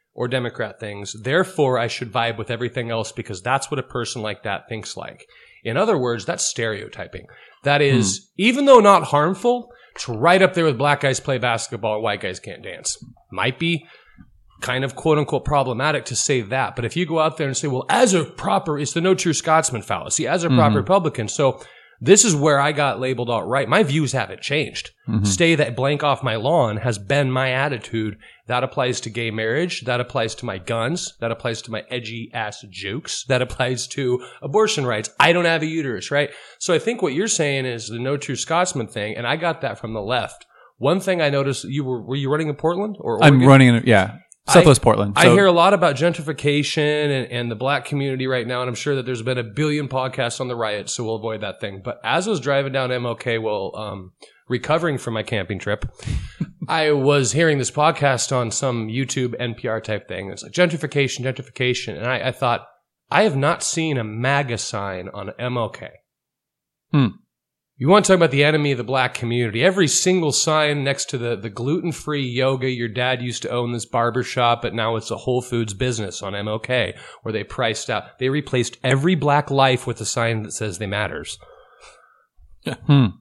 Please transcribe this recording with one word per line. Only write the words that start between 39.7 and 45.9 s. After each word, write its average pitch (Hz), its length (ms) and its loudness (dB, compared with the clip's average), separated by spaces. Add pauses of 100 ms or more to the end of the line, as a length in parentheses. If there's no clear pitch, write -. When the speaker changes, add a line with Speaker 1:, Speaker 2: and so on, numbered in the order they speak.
Speaker 1:
from 110 140 -10
the 110 80 -6
left. 110 460 -4 (320)
One 147 220 2
thing 185 200 0
I 151 100 4
noticed, 135 340 -2
you 139 200 -4
were, 127 160 -4
were 131 160 -6
you 135 140 -2
running 156 180 0
in 147 60 -4
Portland 185 460 -2
or 110 220 -2
Speaker 2:
I'm 147 120 10
Speaker 1:
Oregon? 127 140 8
Speaker 2:
running 135 200 10
in, 117 160 4
yeah. 110 320 4 (300)
Speaker 1:
I - 80 0
Speaker 2:
Southwest 170 260 10
Portland, 104 340 4
Speaker 1:
I 160 100 6
Speaker 2:
so 180 100 8
Speaker 1:
hear 196 100 8
a 185 80 8
lot 175 220 6
about 165 220 4